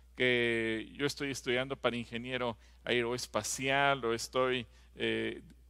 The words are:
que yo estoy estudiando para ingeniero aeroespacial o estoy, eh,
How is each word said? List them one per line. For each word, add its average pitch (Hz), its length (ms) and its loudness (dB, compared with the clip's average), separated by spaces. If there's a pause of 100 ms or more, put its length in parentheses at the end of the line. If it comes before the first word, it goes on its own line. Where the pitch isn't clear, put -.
(160)
que 117 800 2
yo 131 120 -2
estoy 139 240 -2
estudiando 135 460 -2
para 120 200 0
ingeniero 120 600 -6 (240)
aeroespacial 131 1200 2
o 117 100 2
estoy, 127 520 0 (300)
eh, 113 460 -2 (280)